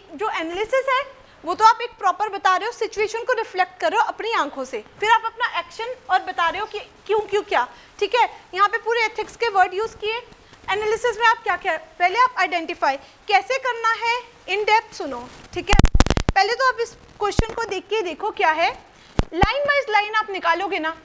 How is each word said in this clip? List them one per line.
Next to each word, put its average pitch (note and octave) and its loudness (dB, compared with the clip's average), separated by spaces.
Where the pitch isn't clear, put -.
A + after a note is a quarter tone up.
जो G4+ -4
एनालिसिस G4+ -2
है C5 2
वो D#4+ -2
तो G#4 2
आप A#4 6
एक A#4+ -8
प्रॉपर G4 0
बता F#4+ 2
रहे F#4 -2
हो, A#4 -4
सिचुएशन A4 -4
को B4+ 0
रिफ्लेक्ट F#4 -2
कर E4 0
रहे G4+ 2
हो - 2
अपनी G4 -6
आंखों D4 -2
से, B3 -8
फिर G#4+ 0
आप A4+ 6
अपना A4+ -4
एक्शन A#4 -8
और F#4 4
बता F4+ -2
रहे E4 -6
हो G#4+ -6
कि G#4 -10
क्यों, G#4+ 2
क्यों, G#4 -2
क्या, B3+ 0
ठीक G4+ -2
है। A4+ 4
यहाँ F#4+ 4
पे A4 -2
पूरे A4+ 0
एथिक्स A4 -6
के A#4 -2
वर्ड F#4+ 2
यूज़ A4 -4
किए। G#4+ -4
एनालिसिस G#4+ 0
में A#4 2
आप A4+ 2
क्या F#4+ -2
क्या, F4 -2
पहले F#4 0
आप B4+ 2
आइडेंटिफाई E4 -2
कैसे G4+ 2
करना A#4 -2
है, A#4 -2
in G4+ -2
depth G#4+ 2
सुनो, C#4 -8
ठीक - -6
है। G4+ 6
पहले G4+ 4
तो B4+ 2
आप B4 0
इस A#4 -6
क्वेश्चन G#4+ 0
को A#4 -4
देख F#4+ -6
के A4 0
देखो F4+ -6
क्या E4+ 0
है, E4 0
लाइन G#4 2
वाइज C#5+ 2
लाइन G#4 2
आप A4 0
निकालोगे F4 0
ना D#4+ -4